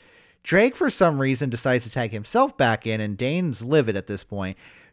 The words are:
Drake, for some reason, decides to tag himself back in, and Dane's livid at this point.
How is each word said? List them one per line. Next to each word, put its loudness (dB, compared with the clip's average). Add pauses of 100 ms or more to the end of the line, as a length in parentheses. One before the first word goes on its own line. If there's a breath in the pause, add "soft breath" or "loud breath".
(440 soft breath)
Drake, 2
for 2
some 2
reason, 0
decides 0
to -14
tag -4
himself -2
back 2
in, -2
and -4
Dane's -2
livid 2
at -6
this -8
point. -6 (360 soft breath)